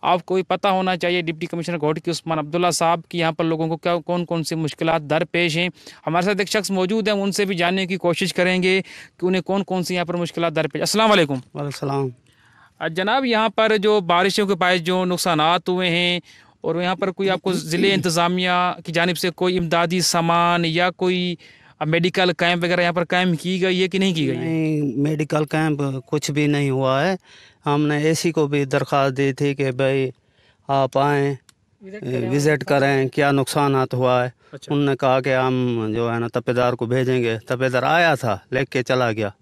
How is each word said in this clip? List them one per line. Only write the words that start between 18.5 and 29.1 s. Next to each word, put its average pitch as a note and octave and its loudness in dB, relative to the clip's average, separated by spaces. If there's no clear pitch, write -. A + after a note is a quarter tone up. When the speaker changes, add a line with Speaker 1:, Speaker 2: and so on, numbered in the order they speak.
Speaker 1:
की F3 -10
जानिब E3+ 2
से F3+ -2
कोई F3+ 0
इमदादी E3+ 0
सामान E3+ 2
या E3+ 0
कोई, F3+ -2
अ, D#3 -4
मेडिकल F3 2
कैंप F3 0
वगैरह F3+ 0
यहाँ F3 0
पर F3 0
कायम F3+ 2
की F3+ -4
गई F3+ 0
है F#3 2
कि F#3+ -2
नहीं F#3+ 2
की D#3 0
गई C3 0
है? D#3+ -6
Speaker 2:
नहीं, D#3 0
मेडिकल D3+ 0
कैंप D#3 0
कुछ D3+ -2
भी D3 0
नहीं C#3+ 2
हुआ C3 2
है। F#3 0
हमने D3 0
एसी D#3+ 2
को D#3 0
भी C#3+ 0
दरख्वास्त C3+ 0